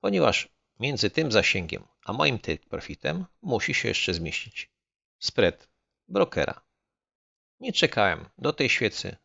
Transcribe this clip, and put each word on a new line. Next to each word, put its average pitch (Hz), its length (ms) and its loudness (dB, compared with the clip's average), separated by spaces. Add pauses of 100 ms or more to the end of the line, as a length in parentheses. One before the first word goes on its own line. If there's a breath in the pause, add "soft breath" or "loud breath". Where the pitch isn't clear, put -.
Ponieważ 185 480 2 (320)
między 113 300 0
tym 156 220 0
zasięgiem 92 520 2 (200)
a - 80 -6
moim 131 260 2
take - 280 -4
profitem 92 600 -6 (160)
musi 127 320 -2
się - 140 0
jeszcze - 260 0
zmieścić - 560 -8 (480)
spread - 500 0 (400)
brokera. 92 520 0 (1000)
Nie 254 120 -6
czekałem 95 560 0 (100)
do 151 140 -2
tej 131 180 0
świecy - 540 -2